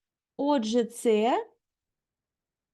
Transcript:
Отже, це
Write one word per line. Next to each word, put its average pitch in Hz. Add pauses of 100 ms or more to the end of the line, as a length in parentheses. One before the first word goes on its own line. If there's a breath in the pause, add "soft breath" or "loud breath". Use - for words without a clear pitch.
(360)
Отже, 247
це 233 (1200)